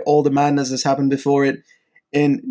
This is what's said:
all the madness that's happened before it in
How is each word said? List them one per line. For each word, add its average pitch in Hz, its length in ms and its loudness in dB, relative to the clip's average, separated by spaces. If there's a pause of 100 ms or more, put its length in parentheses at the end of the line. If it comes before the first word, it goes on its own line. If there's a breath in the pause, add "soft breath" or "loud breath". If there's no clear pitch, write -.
all 147 180 2
the 139 80 0
madness 143 400 0
that's 131 120 -4
happened 139 280 0
before 139 340 0
it - 180 -2 (480 soft breath)
in 143 400 0